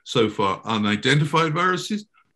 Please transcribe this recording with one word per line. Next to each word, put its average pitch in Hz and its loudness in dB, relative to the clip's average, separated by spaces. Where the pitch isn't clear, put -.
so 113 2
far 98 -2
unidentified 131 0
viruses, 185 -2